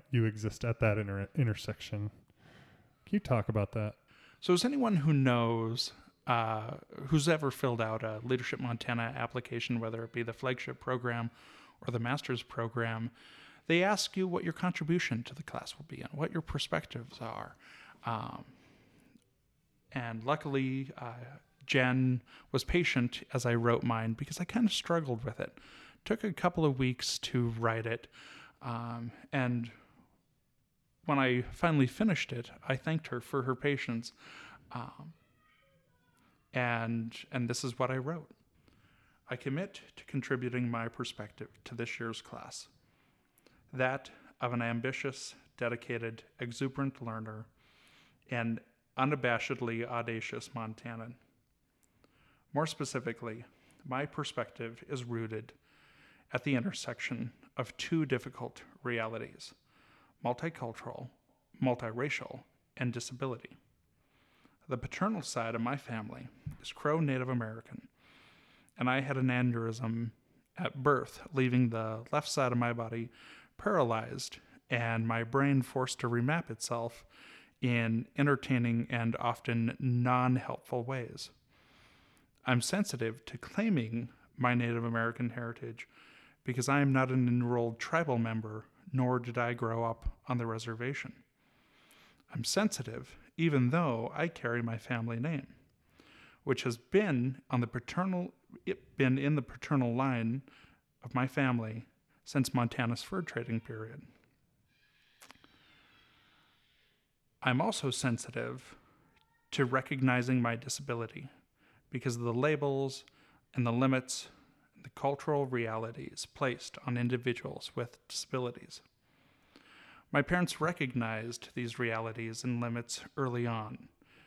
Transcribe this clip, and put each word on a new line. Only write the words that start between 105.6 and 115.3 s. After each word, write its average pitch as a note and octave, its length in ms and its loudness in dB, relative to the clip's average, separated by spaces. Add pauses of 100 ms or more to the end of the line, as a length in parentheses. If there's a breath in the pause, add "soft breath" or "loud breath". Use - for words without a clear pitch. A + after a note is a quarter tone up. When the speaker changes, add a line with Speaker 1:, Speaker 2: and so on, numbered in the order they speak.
Speaker 2:
I'm C3 180 6
also F3+ 300 0
sensitive A#2+ 840 -4 (800 soft breath)
to C#3 120 4
recognizing B2+ 800 4
my A#2 140 2
disability C3 720 -6 (640 soft breath)
because B2 260 -2
of A#2+ 60 -4
the A#2+ 120 0
labels C#3 680 0 (500 soft breath)
and A#2+ 120 2
the A#2 60 2
limits C3 560 2 (480 soft breath)
and - 80 -20
the - 60 -14
cultural C#3+ 560 0